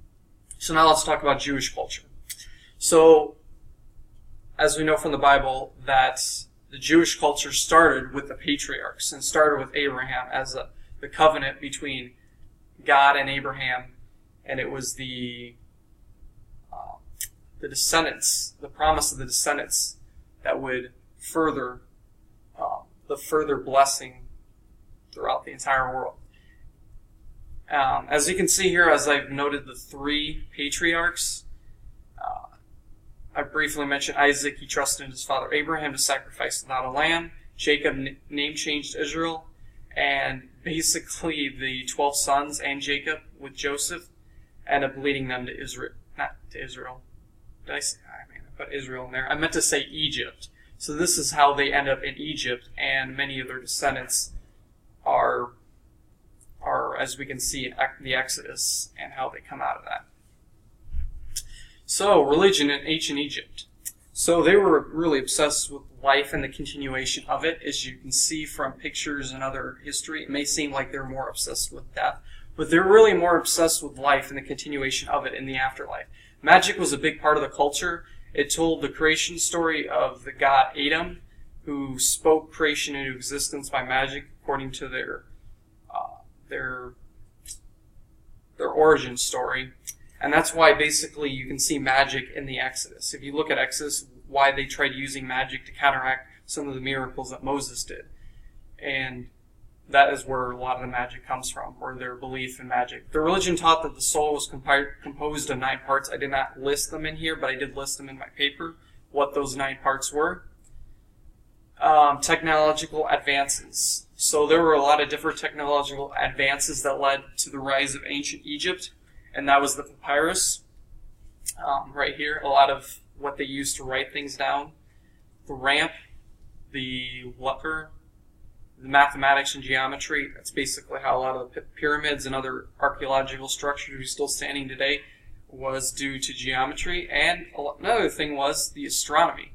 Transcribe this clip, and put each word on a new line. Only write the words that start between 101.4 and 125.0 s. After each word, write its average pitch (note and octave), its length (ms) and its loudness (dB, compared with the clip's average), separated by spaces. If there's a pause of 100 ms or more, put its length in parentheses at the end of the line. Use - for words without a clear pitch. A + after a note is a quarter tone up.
from, - 300 -12
or C3 140 -8
their B2 200 -10
belief B2+ 420 -8
in B2+ 120 -14
magic. B2 420 -4
The D#3 80 0
religion F3+ 380 2
taught E3 260 4
that D3 120 -8
the - 60 -12
soul D3+ 320 2
was C#3 140 -4
compi-, C#3 460 0 (100)
composed C#3+ 460 -6
of B2+ 80 -4
nine C3 280 -4
parts. C3+ 240 0
I - 60 -8
did C3+ 160 -6
not C3+ 260 -2
list C#3 320 -2
them D#3 160 -8
in D#3 120 -8
here, D#3+ 180 -4
but C#3 140 -4
I C3 60 -2
did C3 200 -6
list C#3 220 -6
them C#3 100 -14
in C3+ 100 -16
my C3+ 100 -14 (100)
paper, D3 400 -2 (340)
what C#3 220 2
those C3 240 -2
nine C3+ 260 -4
parts C3+ 300 0
were. E3+ 320 -2 (1400)
Um, D3 400 6
technological D#3 880 2
advances. - 1080 0
So D3+ 320 2
there E3 160 6
were D#3+ 100 6
a C#3+ 80 6
lot D3 200 6
of C#3 80 -2
different D3 280 -4
technological C#3+ 800 -2
advances C#3 680 0
that C#3 180 0
led C#3 220 2 (160)
to - 100 -4
the C3+ 100 -10
rise C3+ 340 0
of - 140 -12
ancient - 380 -6
Egypt, D3 460 -6 (440)
and C#3+ 140 0
that C#3 100 8
was C#3 160 2
the D3 80 -6
papyrus. - 800 0 (1000)
Um, C3+ 300 -4
right C#3+ 220 -4
here, D3+ 280 -6
a C#3+ 40 -4
lot C#3 220 8
of - 300 -6 (180)
what C#3 200 -6
they D3 60 -4
used C#3 340 -4
to C#3+ 60 -12
write C3 300 -4
things C#3+ 240 -8
down. C#3 360 -2 (720)